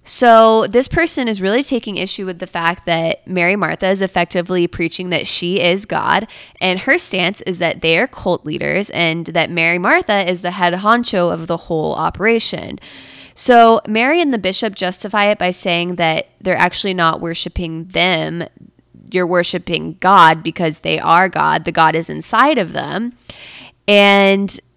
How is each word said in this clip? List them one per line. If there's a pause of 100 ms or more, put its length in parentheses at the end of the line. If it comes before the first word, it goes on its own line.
So
this
person
is
really
taking
issue
with
the
fact
that
Mary
Martha
is
effectively
preaching
that
she
is
God, (320)
and
her
stance
is
that
they
are
cult
leaders
and
that
Mary
Martha
is
the
head
honcho
of
the
whole
operation. (560)
So
Mary
and
the
bishop
justify
it
by
saying
that (120)
they're
actually
not
worshiping
them. (680)
You're
worshiping
God
because
they
are
God.
The
God
is
inside
of
them. (760)
And (180)